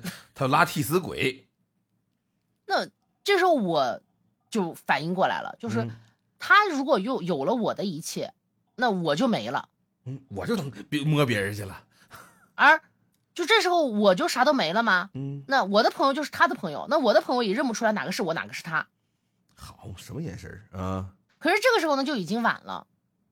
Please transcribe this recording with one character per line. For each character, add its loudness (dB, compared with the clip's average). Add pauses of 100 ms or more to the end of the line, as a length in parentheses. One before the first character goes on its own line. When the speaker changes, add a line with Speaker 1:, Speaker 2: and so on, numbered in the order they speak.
(340)
Speaker 1:
他 -2
拉 4
替 -2
死 0
鬼。 -4 (1200)
Speaker 2:
那 0 (380)
这 2
时 4
候 4
我 0 (500)
就 -2
反 -2
应 -4
过 2
来 -2
了， -10
就 -10
是 -2
Speaker 1:
嗯。 -4 (480)
Speaker 2:
他 4
如 -2
果 2
有， -4
有 -2
了 0
我 -2
的 -6
一 -6
切， -8 (440)
那 2
我 0
就 2
没 0
了。 -6 (360)
Speaker 1:
嗯， -10 (120)
我 -8
就 0
能 -6 (180)
别， -4
摸 4
别 0
人 -2
去 -8
了。 -14 (720)
Speaker 2:
而 6 (520)
就 -6
这 4
时 0
候 4
我 4
就 0
啥 0
都 6
没 0
了 2
吗？ 2
Speaker 1:
嗯。 -8
Speaker 2:
那 2
我 4
的 4
朋 0
友 2
就 -4
是 -10
他 4
的 -6
朋 -6
友， -8
那 2
我 4
的 6
朋 0
友 2
也 0
认 -2
不 -4
出 -2
来 2
哪 -4
个 -4
是 -4
我， -2
哪 -4
个 -16
是 -12
他。 -6 (680)
Speaker 1:
好， -18
什 -16
么 -8
眼 -8
神 -16
儿 -16
啊？ -6 (260)
Speaker 2:
可 0
是 2
这 4
个 4
时 0
候 0
呢， -2
就 -4
已 -4
经 -4
晚 -2
了。 -12 (460)